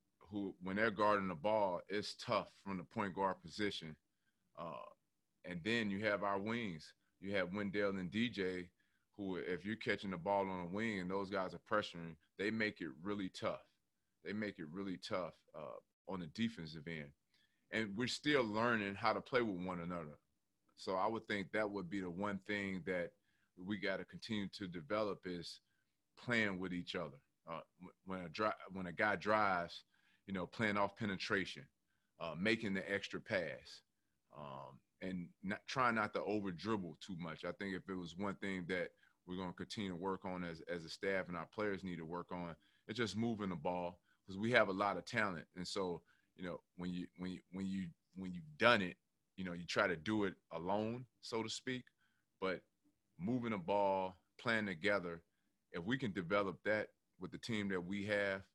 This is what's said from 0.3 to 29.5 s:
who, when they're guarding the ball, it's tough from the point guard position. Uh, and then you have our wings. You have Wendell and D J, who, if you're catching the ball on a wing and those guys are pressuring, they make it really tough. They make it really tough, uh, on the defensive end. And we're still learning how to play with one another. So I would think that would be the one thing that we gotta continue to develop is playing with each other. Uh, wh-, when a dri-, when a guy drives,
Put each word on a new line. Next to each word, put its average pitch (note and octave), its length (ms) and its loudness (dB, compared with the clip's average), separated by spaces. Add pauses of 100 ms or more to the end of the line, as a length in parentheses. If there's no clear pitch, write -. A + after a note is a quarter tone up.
who, G2+ 320 0
when F#2+ 120 0
they're A2 160 6
guarding G2+ 360 6
the F2+ 80 -2
ball, G2 540 2
it's G2+ 260 -2
tough G#2 320 0 (160)
from G2 140 -4
the E2+ 60 -4
point G2+ 300 -2
guard F#2+ 280 2
position. E2 540 -4 (600)
Uh, D#2 280 -8 (580)
and F2 200 -6
then A2+ 260 2
you G2 160 0
have G2+ 180 2
our G2+ 160 2
wings. G#2 540 -4 (260)
You G2 160 -2
have F2+ 180 2
Wendell G2+ 380 2
and F#2 200 -2
D A#2 180 2
J, F#2 400 -2 (480)
who, F#2+ 180 -2
if E2+ 300 -2
you're A2 100 -2
catching G2+ 360 0
the F2+ 60 -2
ball G2 320 2
on F#2 120 -4
a F2 120 -6
wing G#2+ 260 0
and F2+ 100 -2
those G2 200 -2
guys F#2 240 0
are E2+ 60 -10 (100)
pressuring, F2 460 0 (220)
they G2+ 140 2
make A2 300 0
it D#2+ 80 -4 (140)
really G2+ 260 -2
tough. E2 320 -2 (600)
They F2+ 100 -4
make G#2 260 -4
it E2 120 -6
really F#2 260 -4
tough, F2+ 360 -2 (220)
uh, C2 220 -10 (340)
on F#2+ 100 -4
the E2 60 -8
defensive E2 600 -4
end. D2+ 220 -8 (600)
And G#2 240 0
we're B2 120 0
still C#3+ 360 4
learning G#2+ 520 2
how A2 180 4
to G2 80 -2
play B2 200 2
with F#2 240 0
one F2+ 160 -2
another. E2+ 360 -6 (600)
So F#2+ 180 -2
I F#2+ 120 4
would A2+ 200 -2
think G2+ 240 0
that G#2+ 180 4
would G2 200 -4
be G2 120 0
the F2+ 80 -2
one G2 380 0
thing G2 380 0
that F2+ 260 0 (460)
we F#2+ 200 -2
gotta F#2 260 0
continue G2+ 440 -4 (100)
to G2 100 -4
develop F2+ 580 0
is F2 360 -6 (560)
playing G#2+ 420 2
with F#2 140 -2
each F2+ 220 -4
other. D2+ 220 -4 (320)
Uh, D#2+ 120 -6 (200)
wh-, F#2 280 -16
when F#2 120 -4
a E2+ 80 -8
dri-, G#2+ 200 2 (240)
when F#2 140 -6
a F2 40 -6
guy G#2 240 4
drives, F#2+ 680 4 (440)